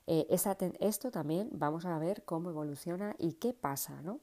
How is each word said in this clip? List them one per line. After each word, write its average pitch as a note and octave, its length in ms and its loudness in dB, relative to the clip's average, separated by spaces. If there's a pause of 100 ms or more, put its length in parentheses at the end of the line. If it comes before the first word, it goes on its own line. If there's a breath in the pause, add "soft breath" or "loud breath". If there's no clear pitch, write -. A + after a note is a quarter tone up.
Eh, D#3+ 220 6
esa F#3+ 240 4
ten-, F#3 260 -2
esto G#3+ 300 2
también F3 420 0
vamos D#3 340 0
a E3+ 120 0
ver E3+ 280 0
cómo E3+ 260 -2
evoluciona E3+ 640 -4
y E3+ 160 0
qué B3 200 0
pasa, C#3 500 -4
¿no? G#3 200 -6